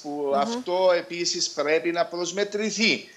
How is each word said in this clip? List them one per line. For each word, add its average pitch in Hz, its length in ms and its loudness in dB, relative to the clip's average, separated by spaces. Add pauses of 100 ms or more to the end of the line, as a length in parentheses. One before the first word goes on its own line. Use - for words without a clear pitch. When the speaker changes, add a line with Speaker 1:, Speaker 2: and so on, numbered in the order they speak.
Speaker 1:
που 151 60 -10
Speaker 2:
Μμμ. 143 260 -2
Speaker 1:
αυτό 185 640 2
επίσης 170 540 -2
πρέπει 160 420 0
να 170 140 0
προσμετρηθεί. 202 1120 -2